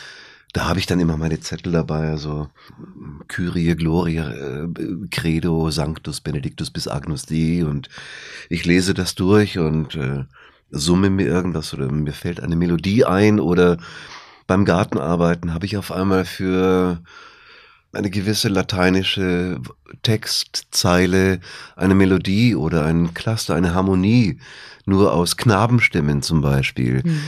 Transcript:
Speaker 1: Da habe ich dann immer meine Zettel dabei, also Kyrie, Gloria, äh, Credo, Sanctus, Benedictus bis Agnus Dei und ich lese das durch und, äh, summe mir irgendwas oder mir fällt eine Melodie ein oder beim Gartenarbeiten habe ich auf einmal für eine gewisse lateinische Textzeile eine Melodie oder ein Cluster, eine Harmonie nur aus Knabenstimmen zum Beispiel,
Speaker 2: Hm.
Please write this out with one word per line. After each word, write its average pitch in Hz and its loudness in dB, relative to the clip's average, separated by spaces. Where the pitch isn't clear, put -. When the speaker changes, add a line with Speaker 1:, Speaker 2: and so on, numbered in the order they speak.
Speaker 1:
Da 76 -2
habe 85 0
ich - -4
dann 90 0
immer 82 2
meine 78 -2
Zettel - -8
dabei, 78 0
also 76 -6
Kyrie, 87 0
Gloria, 80 0
äh, 69 -8
Credo, 80 0
Sanctus, 76 -4
Benedictus 73 -6
bis - -8
Agnus 69 -6
Dei 80 0
und 71 -4
ich 85 -4
lese 90 4
das 92 -4
durch 101 4
und, 78 -2
äh, 69 -4
summe 87 2
mir 95 0
irgendwas 82 -2
oder 67 -4
mir 73 -2
fällt 87 -8
eine 82 -2
Melodie 87 2
ein 104 4
oder 87 4
beim 95 4
Gartenarbeiten 85 0
habe 85 -4
ich 101 -6
auf 98 -8
einmal 95 0
für 92 0
eine 101 -4
gewisse 101 -2
lateinische 92 0
Textzeile 92 0
eine 95 2
Melodie 95 4
oder 78 0
ein 85 2
Cluster, 110 -4
eine 85 2
Harmonie 95 2
nur 98 4
aus 85 0
Knabenstimmen 98 2
zum 80 0
Beispiel, 65 0
Speaker 2:
Hm. 165 -2